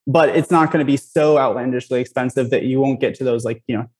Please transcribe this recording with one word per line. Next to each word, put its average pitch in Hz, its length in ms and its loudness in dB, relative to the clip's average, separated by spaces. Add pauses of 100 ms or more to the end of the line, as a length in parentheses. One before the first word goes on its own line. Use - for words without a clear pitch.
but 147 240 2
it's 160 220 0
not 160 200 4
gonna 151 140 0
be 139 100 2
so 151 440 2
outlandishly 123 600 -2
expensive 127 520 -4
that 131 140 0
you 131 140 -2
won't 135 200 0
get 131 160 -2
to - 80 -10
those, 117 200 -2
like, 117 220 -8
you 120 100 -4
know, 113 120 -6 (120)